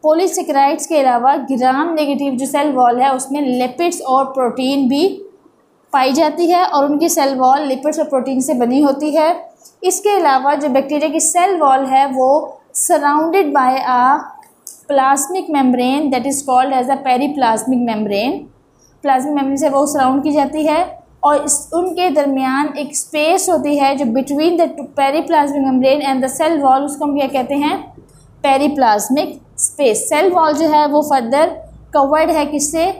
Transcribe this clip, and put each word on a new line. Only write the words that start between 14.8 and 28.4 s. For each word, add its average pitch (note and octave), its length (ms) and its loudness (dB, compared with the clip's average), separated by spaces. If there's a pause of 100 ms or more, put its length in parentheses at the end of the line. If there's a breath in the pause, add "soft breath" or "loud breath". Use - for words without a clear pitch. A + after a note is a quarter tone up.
plasmic C#4 520 2 (120)
membrane B3+ 460 2
that B3+ 240 0
is C#4 100 -2 (140)
called C4 220 2
as B3 140 0
a C4+ 120 0
periplasmic B3+ 800 0
membrane। A3 600 -2 (640 soft breath)
Plasmic C#4 320 0
membrane C#4 220 -2
से D4 120 0
वो C#4 180 2
surround C#4 360 0
की D4 100 -2
जाती D4 340 0
है D#4+ 320 -2 (260)
और D4 200 2
इस, - 300 -4
उनके F4+ 360 -2
दरमियान C#4 680 -2
एक - 180 -8
space E4+ 540 -2
होती D4 260 0
है C4+ 200 2
जो C#4 80 -2
between C4+ 460 0
the E4+ 160 2
two - 200 -10 (140)
periplasmic C#4+ 680 0
membrane C4 380 2
and C4 160 0
the C4 160 -6
cell D#4+ 200 2
wall, C4+ 220 4
उसको D4 220 -6
हम C#4+ 140 -2
क्या C4+ 100 0
कहते C4+ 260 -4
हैं, D4+ 360 -2 (520 soft breath)